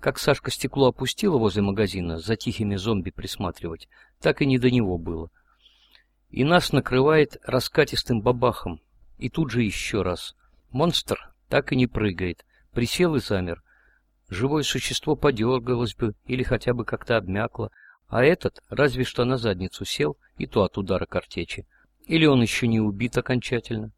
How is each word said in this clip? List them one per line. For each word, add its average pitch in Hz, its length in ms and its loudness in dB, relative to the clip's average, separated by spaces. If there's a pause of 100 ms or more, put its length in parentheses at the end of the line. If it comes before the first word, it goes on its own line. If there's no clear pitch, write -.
Как - 180 -2
Сашка - 320 0
стекло 135 380 2
опустила 135 500 0
возле 104 240 2
магазина, 95 560 -2
за 95 180 -2
тихими 104 400 -4
зомби 98 320 -2
присматривать, 90 800 -8 (320)
так 151 220 0
и 147 40 2
не 131 120 4
до 123 120 4
него 104 280 2
было. 82 320 -8 (1040)
И - 80 0
нас 165 300 4
накрывает 143 720 4
раскатистым 127 760 0
бабахом, 120 600 0 (380)
и 127 100 -6
тут 139 240 -2
же 120 100 2
еще 104 400 -2
раз. 87 320 -4 (380)
Монстр - 600 -2 (160)
так 139 240 0
и 139 40 0
не 127 100 4
прыгает, 92 580 -2 (280)
присел 165 420 0
и 131 60 2
замер. 92 420 -4 (640)
Живое 135 360 0
существо - 500 -2
подергалось 120 800 0
бы 110 220 -2 (100)
или 127 160 -2
хотя 123 320 0
бы 117 100 -4
как-то - 340 -2
обмякло, 104 520 -4 (380)
а 117 160 2
этот - 340 2 (100)
разве 127 360 0
что 120 200 -2
на 127 120 0
задницу 98 480 -4
сел, 147 340 -4 (180)
и - 100 -6
то 104 180 2
от - 120 -4
удара 95 300 -2
картечи. - 640 -8 (360)
Или 160 220 4
он 135 160 6
еще 117 240 0
не 113 140 4
убит 107 360 0
окончательно. 117 800 -2